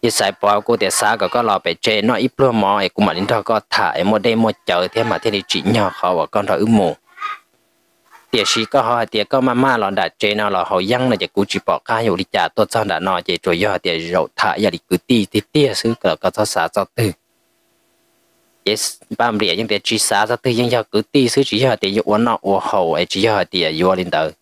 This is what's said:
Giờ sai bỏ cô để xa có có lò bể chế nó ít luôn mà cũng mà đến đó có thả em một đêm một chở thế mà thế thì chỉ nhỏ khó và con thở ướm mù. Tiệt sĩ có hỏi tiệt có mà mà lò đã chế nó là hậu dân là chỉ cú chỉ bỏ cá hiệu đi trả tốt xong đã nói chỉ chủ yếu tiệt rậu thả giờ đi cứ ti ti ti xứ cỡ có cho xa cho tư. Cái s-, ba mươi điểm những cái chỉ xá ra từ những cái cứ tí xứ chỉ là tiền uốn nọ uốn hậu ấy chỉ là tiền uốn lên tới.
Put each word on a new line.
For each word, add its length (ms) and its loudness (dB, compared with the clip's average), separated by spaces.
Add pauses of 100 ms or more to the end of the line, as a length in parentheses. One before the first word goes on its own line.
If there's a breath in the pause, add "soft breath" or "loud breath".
Giờ 80 2
sai 220 0 (100)
bỏ 180 4
cô 180 0
để 120 0
xa 300 0
có 80 0
có 140 -2
lò 220 2
bể 100 -2
chế 280 -2
nó 120 2
ít 240 0
luôn 240 2
mà 320 2
cũng 120 2
mà 80 2
đến 140 -4
đó 140 0
có 180 0 (100)
thả 220 0
em 180 -2
một 80 2
đêm 240 0
một 100 2 (140)
chở 260 0
thế 120 -2
mà 140 -2
thế 140 -2
thì 160 -2
chỉ 180 -2
nhỏ 240 2
khó 240 -2
và 120 0
con 200 -2
thở 100 0
ướm 220 4
mù. 180 2 (1400)
Tiệt 160 2
sĩ 180 -2
có 160 2
hỏi 240 0
tiệt 240 -2
có 120 2
mà 120 2
mà 240 2
lò 120 0
đã 280 -2
chế 180 0
nó 140 0
là 140 0
hậu 180 0
dân 280 0
là 60 2
chỉ 120 -4
cú 200 0
chỉ 180 -4
bỏ 200 0
cá 120 -2
hiệu 180 0
đi 160 -4
trả 240 0
tốt 160 0
xong 160 0
đã 120 -2
nói 220 -2
chỉ 160 -4
chủ 140 -2
yếu 260 0
tiệt 240 -4 (100)
rậu 240 0
thả 200 -2
giờ 140 0
đi 100 -8 (100)
cứ 80 0
ti 340 2
ti 100 0 (100)
ti 240 2
xứ 260 -2
cỡ 200 0
có 80 0
cho 160 -2
xa 220 -2
cho 180 -2 (100)
tư. 160 -2 (1600)
Cái 60 0
s-, 260 -8 (160)
ba 140 0
mươi 80 -2
điểm 180 0
những 100 -4
cái 160 -2
chỉ 140 -2
xá 280 0
ra 100 -2
từ 160 -2
những 180 0
cái 220 0
cứ 100 0 (100)
tí 180 4
xứ 160 2
chỉ 140 -2
là 160 2
tiền 300 -2
uốn 200 2
nọ 160 0
uốn 200 0
hậu 320 0
ấy 120 0
chỉ 160 -6
là 220 2
tiền 360 -2
uốn 180 2
lên 120 -4
tới. 220 -2 (100)